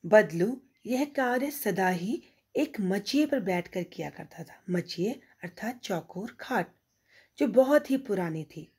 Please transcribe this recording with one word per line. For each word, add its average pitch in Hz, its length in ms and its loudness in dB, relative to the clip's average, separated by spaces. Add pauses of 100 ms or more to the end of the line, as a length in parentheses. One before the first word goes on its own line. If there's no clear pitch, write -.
बदलू 185 560 4 (240)
यह 254 200 0
कार्य 262 460 -2
सदा 190 380 0
ही 185 340 -2 (320)
एक 294 240 0
मचिए 202 460 0
पर 285 140 0
बैठकर 180 440 -2
किया 151 260 -10
करता 156 340 -16
था। - 260 -20
मचिए 180 520 -2 (220)
अर्थात 220 360 -10
चौकोर 180 600 -8
खाट, 208 360 -4 (640)
जो 285 100 2
बहुत 262 440 4
ही 269 60 2
पुरानी 175 460 -2
थी। - 360 -16